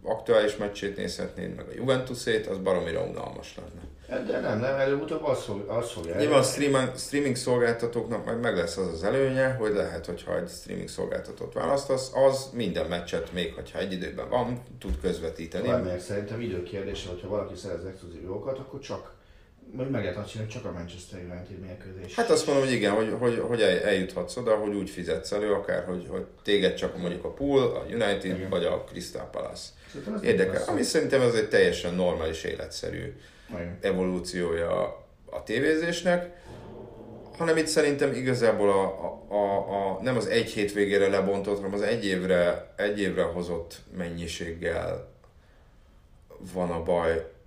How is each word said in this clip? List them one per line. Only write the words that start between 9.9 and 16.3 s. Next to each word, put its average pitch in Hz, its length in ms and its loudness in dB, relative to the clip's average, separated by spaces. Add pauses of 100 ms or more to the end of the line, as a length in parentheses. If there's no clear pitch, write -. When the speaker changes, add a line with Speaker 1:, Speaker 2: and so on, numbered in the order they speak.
Speaker 1:
hogyha 87 320 -4
egy 90 120 -4
streaming - 380 -8
szolgáltatót - 680 -6
választasz, 139 600 0
az 131 380 6
minden 92 320 0
meccset, 85 480 -4
még 90 200 -2
hogyha - 260 -8
egy 95 120 -2
időben 85 380 -6
van, 123 320 0 (180)
tud 92 220 -4
közvetíteni. 85 680 -2
Speaker 2:
Valamiért 90 320 0
szerintem 104 420 -6